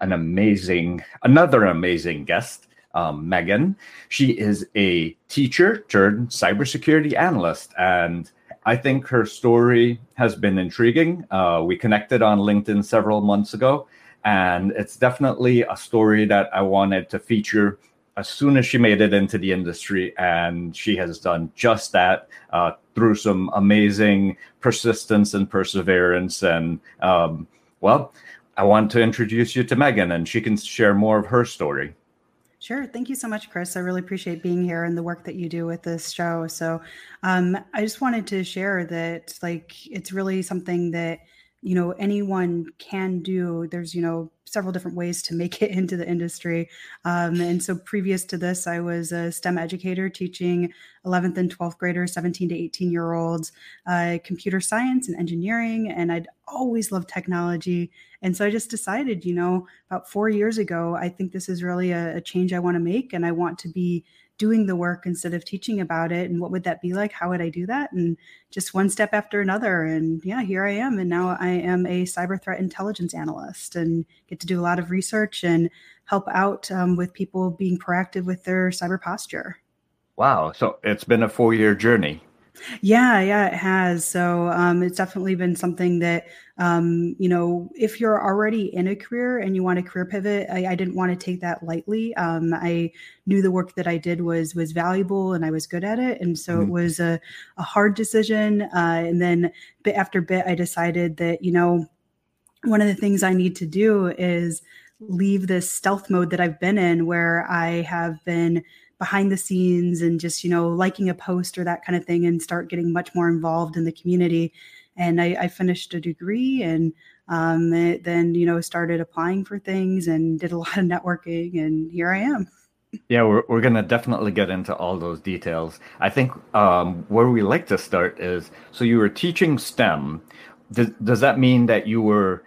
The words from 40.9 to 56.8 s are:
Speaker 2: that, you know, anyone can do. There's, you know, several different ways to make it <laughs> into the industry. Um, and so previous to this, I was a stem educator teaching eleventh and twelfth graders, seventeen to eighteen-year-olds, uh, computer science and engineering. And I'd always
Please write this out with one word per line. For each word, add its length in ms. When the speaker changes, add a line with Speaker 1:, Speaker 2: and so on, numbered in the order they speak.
Speaker 2:
that, 280
you 140
know, 160
anyone 760
can 420
do. 460
There's, 280
you 60
know, 280
several 260
different 260
ways 240
to 140
make 260
it 100
<laughs> 60
into 180
the 120
industry. 600
Um, 340
and 220
so 140
previous 500
to 120
this, 280
I 140
was 320
a 200
stem 260
educator 520
teaching 640
eleventh 320
and 140
twelfth 260
graders, 360
seventeen 360
to 60
eighteen-year-olds, 960
uh, 380
computer 360
science 480
and 100
engineering. 760
And 200
I'd 160
always 440